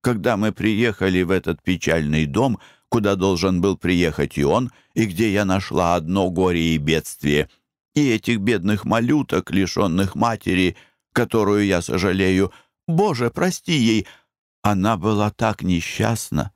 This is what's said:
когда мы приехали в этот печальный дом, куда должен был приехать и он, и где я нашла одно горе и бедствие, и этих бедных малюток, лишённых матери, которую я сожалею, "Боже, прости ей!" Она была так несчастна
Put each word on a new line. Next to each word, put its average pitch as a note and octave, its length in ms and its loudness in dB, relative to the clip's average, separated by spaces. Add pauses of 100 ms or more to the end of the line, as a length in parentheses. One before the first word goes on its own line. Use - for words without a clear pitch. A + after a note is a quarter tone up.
когда A#2 360 0
мы G#2 160 0
приехали G2 680 0
в E2+ 80 -2
этот F2 320 -2
печальный D#2 640 0
дом, G#2+ 320 -2 (300)
куда G2+ 280 0
должен F#2 440 0
был F#2+ 160 0
приехать E2+ 600 0
и C#2+ 60 2
он, A2 260 0 (240)
и A2+ 120 0
где G2+ 260 0
я G2+ 120 0
нашла F2+ 500 0
одно F2+ 360 -2
горе E2+ 440 0
и D#2 40 0
бедствие, D2 720 -2 (460)
и C#3+ 160 2
этих A2+ 280 0
бедных G2+ 460 -2
малюток, A#2 680 0
лишённых F#2 640 0
матери, F#2 600 0 (360)
которую G#2 540 2
я F2+ 160 0
сожалею, F#2+ 680 0 (340)
"Боже, D#3+ 440 0
прости F3 420 -4
ей!" A2+ 340 2 (560)
Она G#2 340 0
была G#2 340 0
так A2 320 -2
несчастна F#2 920 -2